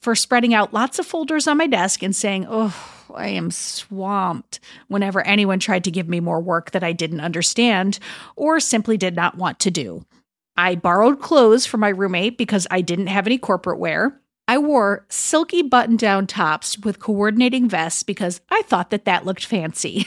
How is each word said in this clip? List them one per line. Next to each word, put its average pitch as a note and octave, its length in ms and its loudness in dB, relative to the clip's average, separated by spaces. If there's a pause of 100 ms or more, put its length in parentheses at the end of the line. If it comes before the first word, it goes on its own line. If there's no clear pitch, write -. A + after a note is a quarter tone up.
for A#3 120 0
spreading A#3+ 380 2
out G#3+ 220 2
lots A3+ 240 -2
of F#4 80 -4
folders D#4 400 -2
on D4+ 100 2
my D#4+ 120 2
desk G3 340 0
and F#3+ 120 -2
saying, G3 360 -4
"Oh, A3 240 0 (400)
I - 140 -8
am F3+ 220 -4
swamped," F#3+ 1120 -6 (280)
whenever G3 340 0
anyone G3 380 2
tried F#3 240 0
to G3 60 -2
give E3+ 180 -4
me E3+ 120 -2
more E3+ 200 -2
work E3+ 320 -4
that F#3 120 -2
I E3+ 80 -2
didn't E3 280 -6
understand F#3+ 800 0 (380)
or D#4 240 2
simply A3 380 0
did F3+ 180 -2
not F3 220 0
want F3 220 -4
to F#3+ 100 0
do. A#2 340 -6 (500)
I F3+ 200 2
borrowed G3 480 2
clothes B3 420 6
from A3+ 160 -4
my G#3 80 2
roommate F#3+ 480 -2
because G3 340 0
I F#3 120 2
didn't F3 240 -2
have G3 200 0
any B3 120 2
corporate F3+ 400 -2
wear. E3+ 400 -2 (300)
I B3 100 4
wore B3 500 2
silky E4 540 0
button-down A3+ 640 2
tops D#3 500 -2
with G#3 220 -4
coordinating A3+ 680 2
vests E3 340 -2
because F3+ 380 -4 (100)
I G#4+ 120 2
thought F3+ 280 0
that G#3 140 -2
that F3+ 200 2
looked F#3 220 -6
fancy. F3+ 600 -4